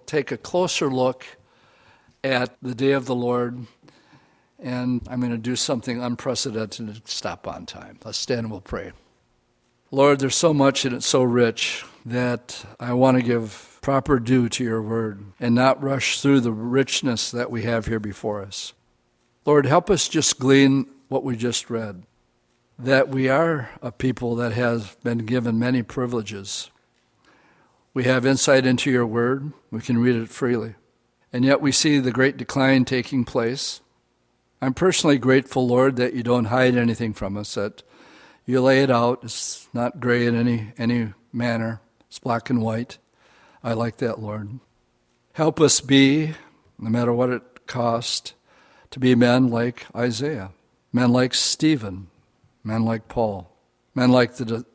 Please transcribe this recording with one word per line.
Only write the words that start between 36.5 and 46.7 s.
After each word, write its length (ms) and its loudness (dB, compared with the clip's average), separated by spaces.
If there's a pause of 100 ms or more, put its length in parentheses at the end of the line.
anything 380 0
from 220 -6
us, 180 -8
that 280 -6 (600)
you 160 0
lay 220 4
it 80 2
out. 320 2
It's 500 -8
not 280 -4
gray 260 2
in 80 2
any, 420 0
any 380 -2 (180)
manner. 480 -4 (280)
It's 100 -18
black 320 -4
and 100 2
white. 380 -4 (640)
I 80 -4
like 240 -4
that, 240 -4
Lord. 400 -10 (720)
Help 280 0
us 200 6
be, 540 4 (440)